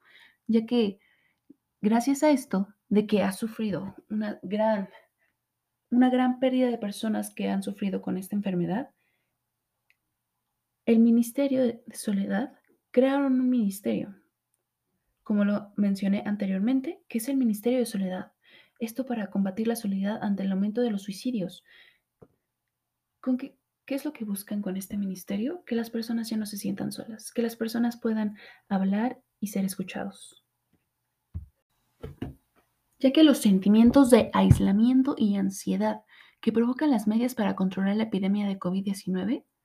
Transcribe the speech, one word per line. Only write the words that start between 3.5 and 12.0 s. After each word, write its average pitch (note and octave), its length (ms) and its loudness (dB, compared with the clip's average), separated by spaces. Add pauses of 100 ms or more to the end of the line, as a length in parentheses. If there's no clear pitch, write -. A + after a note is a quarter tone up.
una G#3 340 -6
gran, G#3 460 0 (1000)
una B3 180 6
gran B3+ 320 2
pérdida B3+ 300 2
de A3+ 80 -4
personas G#3 560 -6
que G3 160 -4
han G3 120 -2
sufrido G3 380 -6
con F#3+ 160 -6
esta F#3+ 180 -8
enfermedad, F#3 540 -2 (2000)
el A3+ 140 6
Ministerio B3+ 640 2
de, A#3 220 -4
de - 100 -20
Soledad G3+ 580 -4 (380)